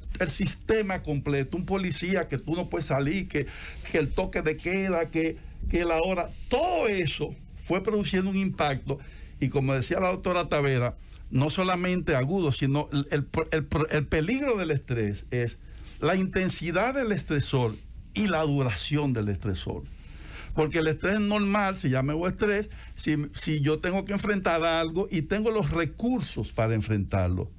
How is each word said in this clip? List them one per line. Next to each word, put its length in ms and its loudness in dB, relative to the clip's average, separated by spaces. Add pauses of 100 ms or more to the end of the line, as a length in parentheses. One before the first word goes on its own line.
(200)
el 80 2
sistema 760 0
completo, 520 0
un 100 -2
policía 640 0
que 100 -4
tú 160 -2
no 160 -2
puedes 180 -2
salir, 420 0
que, 180 -2 (420)
que 80 2
el 160 2
toque 280 0
de 160 0
queda, 520 0
que, 280 0 (320)
que 160 4
la 160 4
hora, 280 0 (200)
todo 400 2
eso 440 0 (300)
fue 180 0
produciendo 480 2
un 60 0
impacto, 640 0 (400)
y 80 2
como 260 2
decía 280 0
la 80 4
doctora 400 0
Tavera, 480 2 (340)
no 180 4
solamente 680 2
agudo, 340 2
sino 400 0
el, 180 0
el, 160 0 (260)
el, 160 0 (240)
el 140 2
peligro 520 0
del 140 0
estrés 600 -2
es 280 -2 (420)
la 160 4
intensidad 760 0
del 200 0
estresor 640 0 (380)
y 120 2
la 140 2
duración 720 2
del 160 0
estresor. 540 -4 (720)
Porque 240 2
el 80 4
estrés 320 0
normal 580 2
se 120 0
llama 240 2
euestrés 560 0 (260)
si, 220 0 (160)
si 280 -2
yo 160 4
tengo 280 0
que 80 -4
enfrentar 500 2
algo 480 2
y 120 2
tengo 280 0
los 200 2
recursos 840 0
para 200 2
enfrentarlo. 840 0